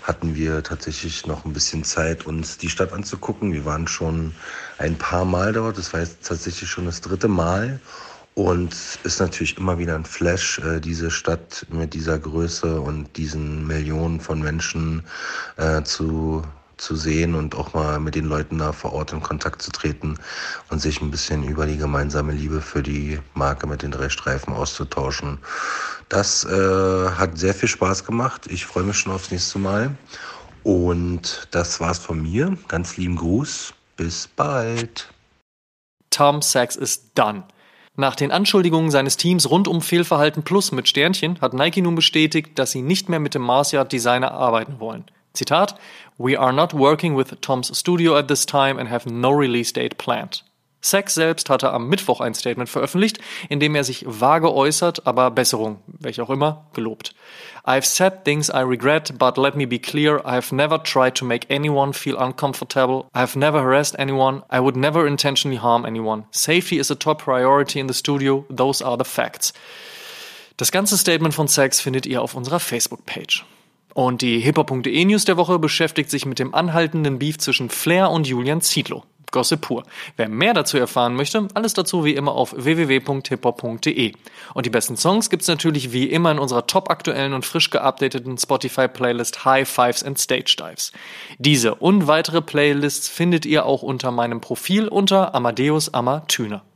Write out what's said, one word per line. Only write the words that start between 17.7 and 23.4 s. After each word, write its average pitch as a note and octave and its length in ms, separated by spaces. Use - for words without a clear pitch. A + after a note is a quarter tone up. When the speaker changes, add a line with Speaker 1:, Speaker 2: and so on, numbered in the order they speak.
Speaker 1:
mal D2+ 260
mit D#2 140
den D#2 120
Leuten D2+ 340
da D2+ 140
vor - 200
Ort D2+ 180
in D#2 120
Kontakt - 400
zu - 80
treten D2+ 480
und D2+ 100
sich D2+ 220
ein D2+ 80
bisschen - 360
über D2 200
die D2+ 120
gemeinsame D2 540
Liebe D2+ 300
für D2 220
die D2 340
Marke C#2 320